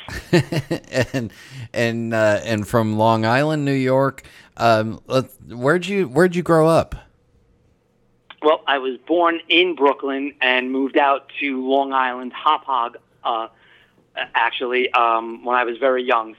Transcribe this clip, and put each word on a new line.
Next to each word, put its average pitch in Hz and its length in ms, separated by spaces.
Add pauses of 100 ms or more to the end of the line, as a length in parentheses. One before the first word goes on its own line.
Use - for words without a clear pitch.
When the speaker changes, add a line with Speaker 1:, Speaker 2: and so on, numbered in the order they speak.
(300)
Speaker 1:
<laughs> 165 220 (600)
And, 117 180 (440)
and, 117 400
uh, 107 300
and 104 220
from 107 300
Long 110 300
Island, 143 400
New 139 80
York. 135 480 (340)
Um, 113 500
let, 131 180 (220)
where'd 139 400
you, 190 220
where'd 170 260
you 170 80
grow 160 260
up? 160 260 (1500)
Speaker 2:
Well, 156 240
I 139 120
was 131 180 (100)
born 165 340 (100)
in 175 240
Brooklyn 139 680
and 127 320
moved 135 240
out 139 340 (100)
to 135 280
Long 135 240
Island, 127 400
Hop 151 320
Hog, 120 320 (280)
uh, 113 240 (840)
actually, 123 600
um, 117 500
when 123 120
I 123 80
was 117 120
very 131 260
young, 113 360